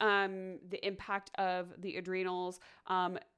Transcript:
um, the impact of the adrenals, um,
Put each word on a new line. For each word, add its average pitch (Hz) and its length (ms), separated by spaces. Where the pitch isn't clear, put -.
um, 190 580
the - 140
impact 196 540
of 180 300
the 185 200
adrenals, 185 600
um, 185 280